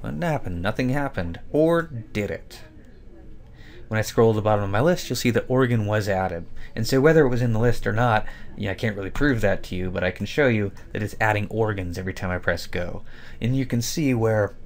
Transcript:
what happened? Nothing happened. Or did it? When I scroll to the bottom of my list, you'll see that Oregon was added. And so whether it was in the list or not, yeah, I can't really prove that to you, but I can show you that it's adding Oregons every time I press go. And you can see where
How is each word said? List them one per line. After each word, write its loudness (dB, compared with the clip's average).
what -6
happened? -2
Nothing 0
happened. -4
Or 4
did -6
it? -12
When -2
I 2
scroll 6
to 2
the 0
bottom 2
of -4
my 2
list, 2
you'll -2
see 2
that 2
Oregon 4
was 0
added. -2
And -2
so 4
whether 8
it 4
was 2
in 2
the 2
list 4
or 0
not, 2
yeah, -4
I -4
can't -4
really -6
prove 2
that 2
to -8
you, -2
but -2
I 2
can -6
show 2
you 2
that -4
it's -6
adding 2
Oregons -2
every -6
time -4
I -2
press -2
go. -6
And 0
you 0
can -2
see 0
where 2